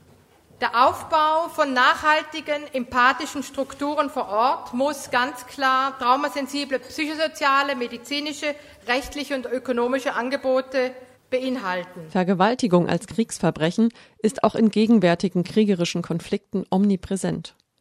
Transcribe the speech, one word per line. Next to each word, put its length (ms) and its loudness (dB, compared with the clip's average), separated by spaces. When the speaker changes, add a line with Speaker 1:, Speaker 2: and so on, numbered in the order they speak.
Speaker 1:
Der 280 2
Aufbau 640 0
von 240 0
nachhaltigen, 880 0
empathischen 720 0
Strukturen 640 -4
vor 180 -6
Ort 460 0
muss 360 -2
ganz 360 -2
klar 520 0
traumasensible 840 0
psychosoziale, 960 -2
medizinische, 800 -6
rechtliche 480 -2
und 100 -6
ökonomische 680 -2
Angebote 760 -2
beinhalten. 800 -4
Speaker 2:
Vergewaltigung 800 2
als 180 -2
Kriegsverbrechen 840 0
ist 240 0
auch 120 2
in 140 4
gegenwärtigen 760 4
kriegerischen 580 2
Konflikten 680 -4
omnipräsent. 840 0